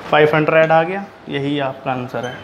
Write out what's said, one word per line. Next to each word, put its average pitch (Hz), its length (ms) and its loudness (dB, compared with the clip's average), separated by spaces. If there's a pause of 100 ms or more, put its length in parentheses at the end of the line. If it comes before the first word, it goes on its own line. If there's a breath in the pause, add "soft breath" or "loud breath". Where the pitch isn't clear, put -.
(100)
फ़ाइव 151 240 6
हंड्रेड 156 380 4
आ 160 100 6
गया, 190 220 -6 (240)
यही 143 300 -4
आपका 135 340 -6
आंसर 120 340 -6
है। 127 180 -10